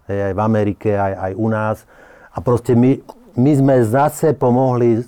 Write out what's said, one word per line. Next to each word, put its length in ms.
hej, 240
aj 80
v 80
Amerike, 480
aj, 240
aj 160
u 160
nás. 280
A 80
proste 400
my, 240
my 240
sme 240
zase 560
pomohli 720